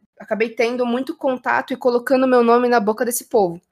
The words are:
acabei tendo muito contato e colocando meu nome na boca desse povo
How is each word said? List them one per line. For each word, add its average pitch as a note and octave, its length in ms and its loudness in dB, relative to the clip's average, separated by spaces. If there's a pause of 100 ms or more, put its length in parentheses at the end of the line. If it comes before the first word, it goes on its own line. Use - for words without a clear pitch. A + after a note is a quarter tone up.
(200)
acabei G#3+ 300 -4
tendo A#3+ 360 -2
muito C4 300 -4
contato B3+ 580 -2
e A#3+ 40 -4
colocando B3+ 500 0
meu B3 160 4
nome A#3+ 240 4
na A#3+ 120 2
boca A3 260 -2
desse A#3+ 200 -6
povo F3 360 -2 (100)